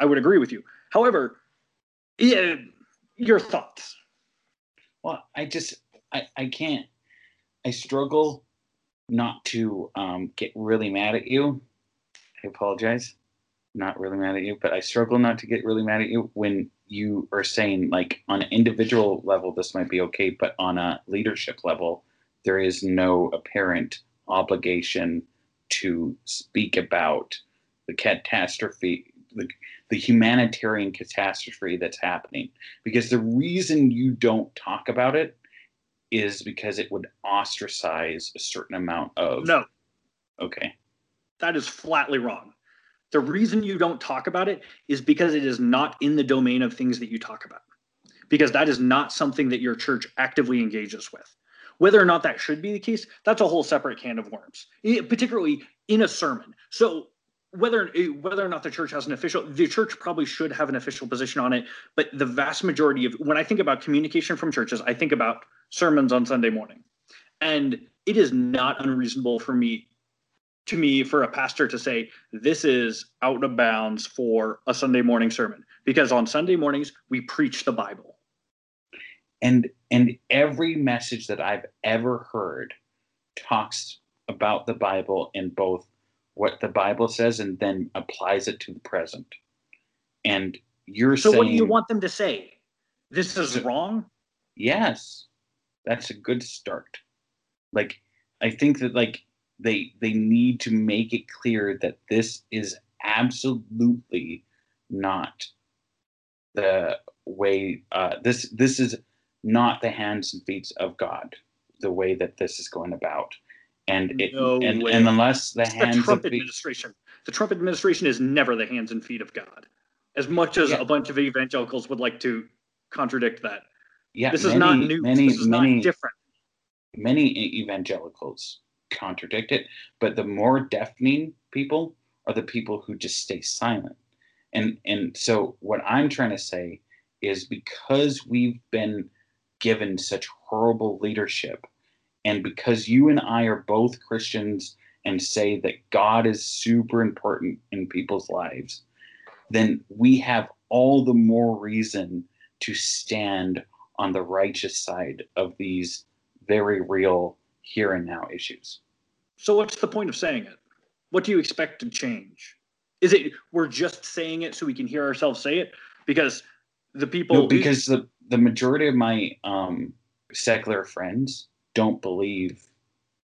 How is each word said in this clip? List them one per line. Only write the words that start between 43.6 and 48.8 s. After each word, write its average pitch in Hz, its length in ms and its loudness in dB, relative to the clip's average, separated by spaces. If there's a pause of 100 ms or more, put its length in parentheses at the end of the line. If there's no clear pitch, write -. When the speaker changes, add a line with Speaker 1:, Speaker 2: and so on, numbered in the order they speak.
Speaker 1:
you 196 160 -4
don't 170 220 0
talk 131 260 -6
about 185 220 0
it 190 140 -4 (260)
is 139 120 -2
because 156 340 4
it 147 120 0
is 123 140 -2
not 131 400 2
in 147 160 2
the 143 80 2
domain 127 380 2
of 120 120 -2
things 127 240 -2
that 117 120 -10
you 113 80 -6
talk 214 260 -14
about. - 180 -20 (640)
Because 143 240 6
that 151 160 4
is 127 120 2